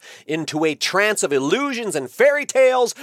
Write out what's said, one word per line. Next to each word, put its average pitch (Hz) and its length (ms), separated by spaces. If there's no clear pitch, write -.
into 156 380
a 156 100
trance 202 480
of 147 100
illusions 214 600
and 131 160
fairy 285 340
tales 254 580